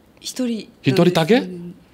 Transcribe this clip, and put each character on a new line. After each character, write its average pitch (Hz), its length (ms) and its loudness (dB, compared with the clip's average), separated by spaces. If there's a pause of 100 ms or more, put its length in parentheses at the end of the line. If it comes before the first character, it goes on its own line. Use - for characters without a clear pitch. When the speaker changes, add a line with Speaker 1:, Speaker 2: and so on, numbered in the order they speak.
(200)
Speaker 1:
一 - 260 -6
人 - 0 -
な - 0 -
ん - 20 -4
で - 20 -4
す 226 80 -6
よ - 0 -
ね。 - 100 -14 (140)
Speaker 2:
一 139 100 0
人 247 200 2
だ 165 140 2
け？ 190 220 2 (460)